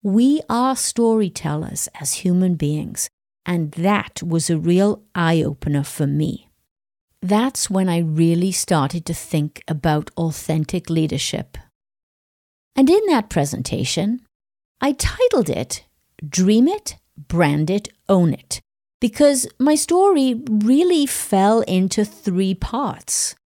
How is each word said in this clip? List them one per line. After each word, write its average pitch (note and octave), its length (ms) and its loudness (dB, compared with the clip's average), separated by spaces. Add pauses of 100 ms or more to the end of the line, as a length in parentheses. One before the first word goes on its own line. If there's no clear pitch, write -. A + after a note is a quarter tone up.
We B3 460 2
are B3 280 0
storytellers F#3 1120 -2 (120)
as C#3+ 140 -4
human F3+ 400 2
beings, D3+ 540 -4 (360)
and E3 280 -4
that G3 500 -2
was E3 280 -2
a E3 80 0
real F3+ 440 0 (120)
eye-opener D3+ 720 0
for - 220 -4
me. D3+ 420 -4 (720)
That's G#3+ 460 0
when F#3+ 200 0
I E3+ 100 0
really E3 540 2
started D#3+ 540 -2
to E3+ 80 -6
think - 540 -4
about D3+ 480 -2
authentic D#3+ 720 -4
leadership. D#3 720 -4 (1160)
And C4+ 140 4
in G#4 200 4
that B3 200 0
presentation, D#3+ 920 -2 (580)
I C#4 120 0
titled C#4+ 580 0
it, - 340 -6 (420)
"Dream G3 400 4
It, G#4 300 -4 (220)
Brand D3+ 500 0
It, G3+ 220 -4 (180)
Own F3 240 4
It," - 300 -10 (380)
because C4 460 2 (120)
my D4+ 160 4
story D4+ 720 2
really C#4 560 4
fell G#3 580 2
into F#3+ 440 0
three F#3+ 480 -2
parts. - 800 -6 (140)